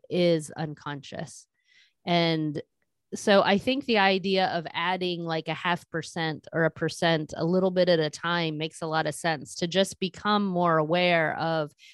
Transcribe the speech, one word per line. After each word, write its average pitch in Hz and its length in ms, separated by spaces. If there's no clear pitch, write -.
is 170 420
unconscious. 147 960
And 165 560
so 196 260
I 196 160
think 262 280
the 220 140
idea 190 480
of 165 260
adding, 180 500
like, 160 240
a 160 60
half 175 380
percent 160 600
or 160 140
a 156 60
percent, 160 640
a 165 80
little 185 260
bit 180 180
at 170 100
a 156 100
time, 170 480
makes 160 240
a 165 60
lot 156 200
of 156 80
sense, 160 400
to 175 120
just 190 320
become 208 460
more 175 320
aware 165 600
of 160 340